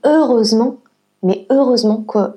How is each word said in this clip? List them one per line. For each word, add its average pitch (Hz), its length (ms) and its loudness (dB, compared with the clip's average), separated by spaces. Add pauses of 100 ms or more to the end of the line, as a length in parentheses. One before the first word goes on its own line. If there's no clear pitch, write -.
heureusement, 247 720 0 (440)
mais 190 300 -2
heureusement 247 460 2
que - 400 -4